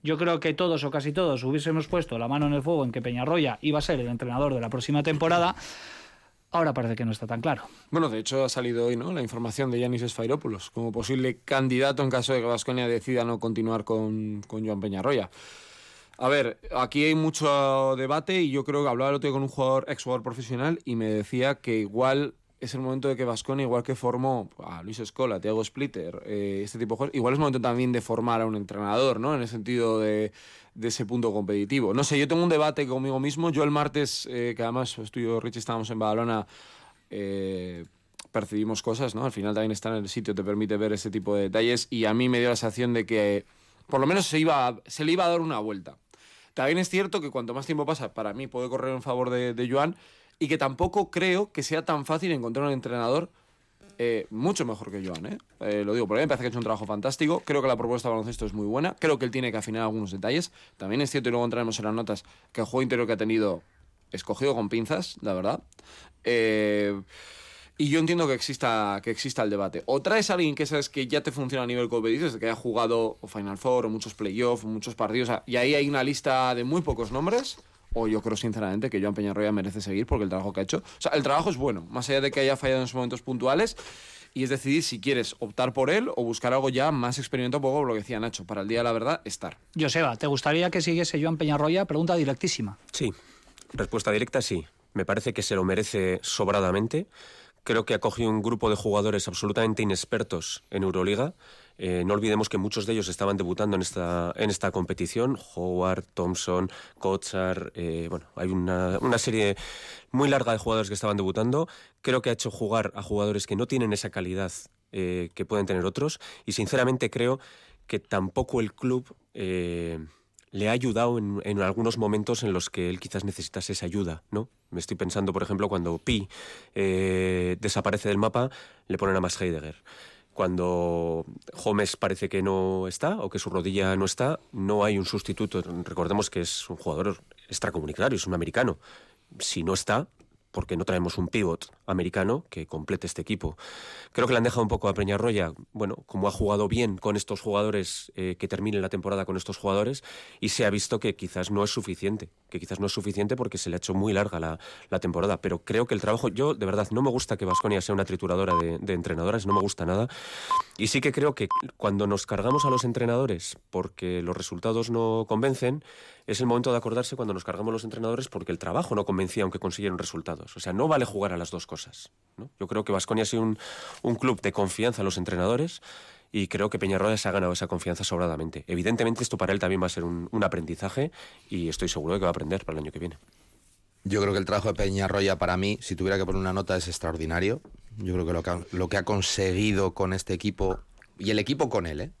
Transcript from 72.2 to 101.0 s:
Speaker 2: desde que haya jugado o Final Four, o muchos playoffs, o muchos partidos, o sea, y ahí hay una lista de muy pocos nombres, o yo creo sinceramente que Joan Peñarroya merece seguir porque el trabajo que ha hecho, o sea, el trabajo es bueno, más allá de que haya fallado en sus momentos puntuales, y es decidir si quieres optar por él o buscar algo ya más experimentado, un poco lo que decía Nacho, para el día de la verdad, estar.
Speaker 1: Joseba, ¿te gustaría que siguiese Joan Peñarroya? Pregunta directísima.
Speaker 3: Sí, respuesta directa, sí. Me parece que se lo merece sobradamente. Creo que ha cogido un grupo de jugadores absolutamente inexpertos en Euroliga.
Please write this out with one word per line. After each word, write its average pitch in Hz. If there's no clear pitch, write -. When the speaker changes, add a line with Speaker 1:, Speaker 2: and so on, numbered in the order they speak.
Speaker 2:
desde 120
que 110
haya 113
jugado 117
o -
Final 101
Four, 127
o 110
muchos 107
playoffs, 110
o 110
muchos 110
partidos, 117
o 120
sea, 110
y 123
ahí 131
hay 143
una 143
lista 131
de 120
muy 156
pocos 120
nombres, 202
o 117
yo 107
creo 110
sinceramente 107
que 104
Joan 101
Peñarroya 104
merece 101
seguir 101
porque 107
el 98
trabajo 92
que 95
ha -
hecho, 95
o -
sea, -
el 147
trabajo 147
es 151
bueno, 107
más 123
allá 139
de 135
que 139
haya 135
fallado 131
en 123
sus 117
momentos 123
puntuales, 135
y 131
es 127
decidir 139
si 117
quieres 123
optar 123
por 131
él 220
o 127
buscar 117
algo 135
ya 131
más 123
experimentado, 127
un 143
poco 139
lo 120
que 110
decía 107
Nacho, 110
para 101
el 98
día 117
de 117
la 120
verdad, 120
estar. -
Speaker 1:
Joseba, 151
¿te 147
gustaría 151
que 170
siguiese 165
Joan 160
Peñarroya? 151
Pregunta 180
directísima. 135
Speaker 3:
Sí, 110
respuesta 107
directa, 120
sí. 87
Me 98
parece 104
que 101
se 101
lo 92
merece 95
sobradamente. 101
Creo 113
que 120
ha 104
cogido 113
un 110
grupo 113
de 107
jugadores 104
absolutamente 107
inexpertos 101
en 98
Euroliga. 98